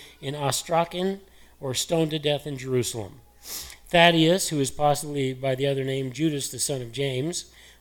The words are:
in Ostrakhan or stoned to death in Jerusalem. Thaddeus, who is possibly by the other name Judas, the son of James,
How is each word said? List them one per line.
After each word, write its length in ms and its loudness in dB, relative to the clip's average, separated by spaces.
in 140 -6
Ostrakhan 840 0
or 140 -4
stoned 380 0
to 80 -2
death 280 -2
in 100 -6
Jerusalem. 600 -2
Thaddeus, 600 6
who 120 0
is 100 0
possibly 600 0
by 200 -2
the 140 0
other 160 0
name 300 -4
Judas, 340 0
the 120 -10
son 220 -2
of 120 -12
James, 520 -2